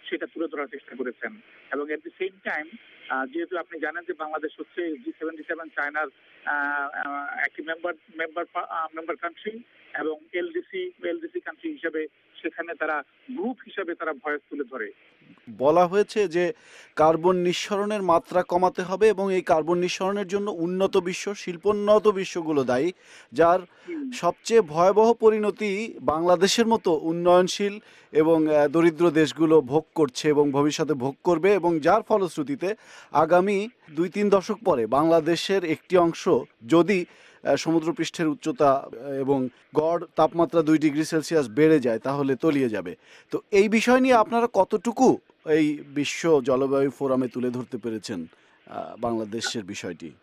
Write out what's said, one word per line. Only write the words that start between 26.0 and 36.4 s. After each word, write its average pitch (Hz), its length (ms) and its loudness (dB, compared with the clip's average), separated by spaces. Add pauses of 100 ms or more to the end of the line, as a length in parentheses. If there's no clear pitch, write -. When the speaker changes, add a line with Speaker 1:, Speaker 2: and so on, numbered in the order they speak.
Speaker 2:
বাংলাদেশের 175 640 2
মতো 220 260 2
উন্নয়নশীল 175 840 2 (340)
এবং, 156 440 4
আহ, 147 120 4
দরিদ্র 165 420 4
দেশগুলো 156 500 4
ভোগ 139 240 -2 (100)
করছে - 340 0
এবং 147 220 4
ভবিষ্যতে 143 440 0
ভোগ 135 300 -4
করবে 175 280 4
এবং 170 280 0
যার 170 220 4
ফলশ্রুতিতে 170 720 -4 (380)
আগামী 180 560 2 (220)
দুই 160 180 -4
তিন 202 220 0
দশক 190 340 0
পরে 135 220 2
বাংলাদেশের 160 800 2
একটি 160 320 -2
অংশ 170 320 2 (400)